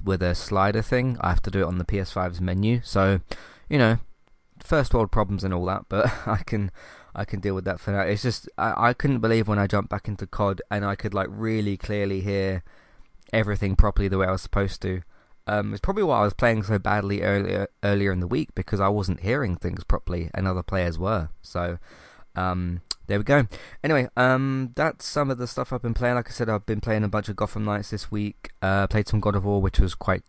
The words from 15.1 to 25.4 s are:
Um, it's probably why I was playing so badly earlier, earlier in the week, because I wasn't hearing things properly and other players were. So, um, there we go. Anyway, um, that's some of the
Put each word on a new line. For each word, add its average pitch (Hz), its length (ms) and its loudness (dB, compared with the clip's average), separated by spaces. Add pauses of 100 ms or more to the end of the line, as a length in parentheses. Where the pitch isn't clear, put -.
Um, 104 260 -2
it's 101 80 -10
probably 202 220 0
why 143 160 2
I 104 40 4
was 104 120 2
playing 113 280 2
so 101 140 2
badly 101 460 0
earlier, 98 440 0 (160)
earlier 101 280 2
in 90 80 0
the 90 80 0
week, 135 260 -2
because 98 260 -2
I 98 100 2
wasn't 98 320 0
hearing 110 340 0
things 87 280 -4
properly - 520 0
and 95 120 0
other 90 140 0
players 87 380 -2
were. 90 300 0 (120)
So, 87 380 -6 (560)
um, 90 460 -2 (260)
there 101 100 0
we 104 60 -2
go. 143 240 4 (360)
Anyway, 139 320 2
um, 131 600 2
that's 151 300 -2
some 143 260 0
of 123 80 -4
the 123 80 -4